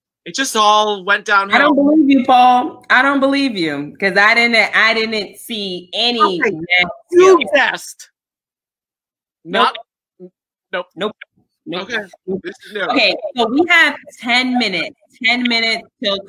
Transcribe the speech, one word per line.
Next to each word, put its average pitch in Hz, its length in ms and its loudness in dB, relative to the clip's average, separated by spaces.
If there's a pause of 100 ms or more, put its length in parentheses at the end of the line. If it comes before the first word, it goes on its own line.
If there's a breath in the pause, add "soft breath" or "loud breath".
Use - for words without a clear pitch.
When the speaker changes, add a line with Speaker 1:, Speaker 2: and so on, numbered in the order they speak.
(240)
Speaker 1:
it 175 100 -14
just 262 220 -4
all 208 480 2
went 202 220 0
downhill. 202 320 2
Speaker 2:
I - 20 4
don't 294 160 2
believe 285 340 4
you, 262 160 2
Paul. 247 640 2
I 233 120 4
don't 277 180 0
believe 269 380 -2
you, 147 420 -6
'cause 190 180 -2
I 208 160 4
didn't, 233 400 2
I 214 200 2
didn't 220 440 -4
see 190 560 -10
any 233 280 -2
Speaker 1:
Okay. 320 300 0
Speaker 2:
nasty 175 380 -2 (220)
Speaker 1:
You 359 300 8
Speaker 2:
stuff. 254 120 -4
Speaker 1:
guessed. - 560 -4 (1300)
Speaker 2:
Nope. 180 320 0 (460)
Speaker 1:
Not, 180 100 -20 (400)
nope. 185 140 -6 (100)
Speaker 2:
Nope. 202 200 -6 (520)
Nope. 170 220 -8
Speaker 1:
Okay. 240 80 -6 (300)
Speaker 2:
Nope. 185 160 -4
Speaker 1:
This - 120 -12 (100)
is 185 80 -18
new. 202 100 -8
Speaker 2:
Okay, 185 300 0 (220)
so 233 140 -2
we 294 180 0
have 330 280 2 (240)
ten 247 380 -2
minutes. 185 380 -4 (260)
Ten 240 220 -2
minutes 226 420 -2 (160)
till 202 160 -2 (120)